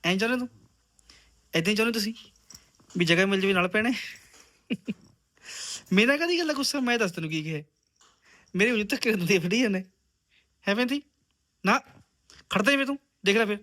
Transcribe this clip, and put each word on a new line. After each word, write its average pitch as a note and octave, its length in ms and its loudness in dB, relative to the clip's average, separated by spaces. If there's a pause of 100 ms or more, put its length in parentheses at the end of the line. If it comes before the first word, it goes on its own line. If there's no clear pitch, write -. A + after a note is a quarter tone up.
ਐਂ F3+ 120 2
ਚਾਹੁੰਦੇ A#3 220 0
ਤੂੰ? B3 100 -6 (1040)
ਏਦਾਂ E3 160 2
ਹੀ G#3+ 60 0
ਚਾਹੁੰਦੇ A3+ 160 0
ਤੁਸੀਂ A3 220 -4 (800)
ਵੀ F3 100 0
ਜਗ੍ਹਾ E3+ 220 2
ਮਿਲ G3 140 0
ਜਾਵੇ G3 140 2
ਨਾਲ F3+ 140 0
ਪੈਣੇ? A3 240 0 (2000)
ਮੇਰਾ A#3 240 4
ਕਾਹਦੀ E4+ 220 0
ਗੱਲ E4 120 0
ਆ D4 40 0
ਗੁੱਸਾ? C4+ 260 -2
ਮੈਂ A#3+ 180 0
ਦੱਸ G3 140 0
ਤੈਨੂੰ D#3+ 180 -6
ਕੀ D#3 120 -4
ਕਿਹਾ, D3+ 200 -6 (920)
ਮੇਰੇ G#3 180 2
ਉਂਝ G#3 180 -2
ਧੱਕੇ B3 220 0
ਦਿੰਦੇ F#3 260 2
ਫੜੀ F3+ 220 0
ਜਾਂਦੇ। F#3+ 240 0 (800)
ਹੈ G3+ 100 0
ਬੇਨਤੀ? B3+ 260 0 (640)
ਨਾ, G#3+ 160 2 (720)
ਖੜਦਾ G#3 220 2
ਹੀ C#4 40 4
ਮੈਂ C4+ 100 0
ਤੂੰ, C#4 120 -4 (260)
ਦੇਖ G3 120 4
ਲੈ A3+ 100 4
ਫਿਰ। G#3 160 -4